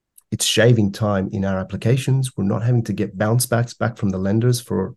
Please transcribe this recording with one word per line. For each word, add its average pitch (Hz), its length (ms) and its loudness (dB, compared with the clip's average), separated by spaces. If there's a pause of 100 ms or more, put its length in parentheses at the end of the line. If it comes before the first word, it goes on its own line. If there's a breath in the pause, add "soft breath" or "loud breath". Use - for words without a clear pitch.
(300)
it's - 140 -4
shaving 107 480 4
time 101 400 0
in 98 120 -2
our 98 140 0
applications. 127 800 -2
We're 98 80 -2
not 98 180 0
having 120 220 2
to 104 80 -6
get 98 260 -4
bounce 110 280 2
backs 117 280 -2
back 117 220 -4
from 101 140 -2
the 95 80 -4
lenders 113 420 0
for 95 360 -4